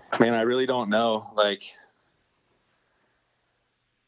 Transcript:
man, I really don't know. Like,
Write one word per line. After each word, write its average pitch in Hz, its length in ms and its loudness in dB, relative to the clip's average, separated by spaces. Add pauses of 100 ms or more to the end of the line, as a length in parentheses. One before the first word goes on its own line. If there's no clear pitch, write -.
(200)
man, 117 140 2
I 113 80 0
really 123 240 0
don't 123 240 -2
know. 110 460 0
Like, 104 260 0 (2500)